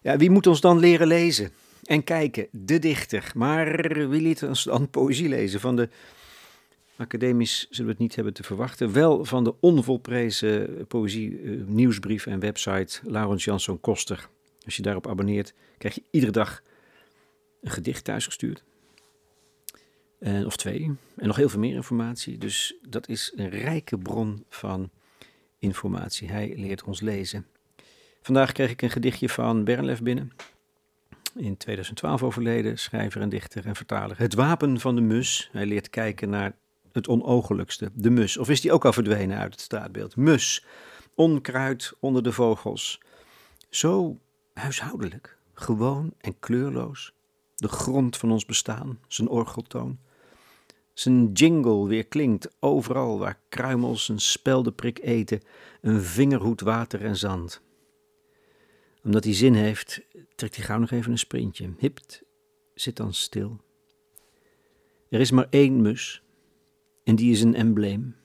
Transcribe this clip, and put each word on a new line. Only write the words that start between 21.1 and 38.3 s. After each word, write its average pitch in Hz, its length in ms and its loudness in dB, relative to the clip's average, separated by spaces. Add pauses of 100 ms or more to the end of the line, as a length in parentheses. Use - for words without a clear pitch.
En - 120 -4
nog 104 80 0
heel 139 140 4
veel 104 100 -2
meer 127 160 -2
informatie. 120 600 -6
Dus - 380 -6 (140)
dat - 180 -8
is - 280 -8
een 98 140 -6
rijke 120 480 -4
bron 104 520 -6
van 95 400 -8 (720)
informatie. 92 680 -6
Hij 104 260 -6
leert 98 280 -8
ons 98 180 -10
lezen. 101 440 -6 (760)
Vandaag 135 300 4
kreeg 131 180 0
ik 123 120 -6
een 123 80 0
gedichtje 123 400 -2
van 113 340 0
Bernlef 123 380 -2
binnen. 123 300 -4 (1040)
In 208 220 -6
tweeduizend 104 400 -10
twaalf 143 260 -2
overleden, 117 560 -2
schrijver 107 420 -6
en 104 80 -4
dichter 104 360 -10
en 107 100 -8
vertaler. 101 420 -8
Het 113 160 0
wapen 139 460 2
van 127 160 0
de 120 60 2
mus. 113 500 0
Hij 101 140 -4
leert 104 240 -4
kijken 107 400 -4
naar 101 260 -2 (360)
het - 160 -4
onoogelijkste, 113 840 0
de 110 160 2
mus. 117 280 4